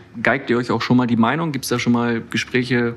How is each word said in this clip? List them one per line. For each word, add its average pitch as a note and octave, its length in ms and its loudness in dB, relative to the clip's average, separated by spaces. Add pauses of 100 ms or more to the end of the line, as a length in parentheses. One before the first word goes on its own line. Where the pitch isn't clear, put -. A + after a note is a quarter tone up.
(220)
geigt C3 280 0
ihr A#2 80 2
euch B2 120 -2
auch A2+ 120 0
schon B2 140 2
mal B2 120 2
die A#2 80 2
Meinung? C#3+ 340 2
Gibt's - 180 -6
da A#2+ 120 0
schon A#2+ 120 2
mal A#2 380 0
Gespräche, A#2+ 680 0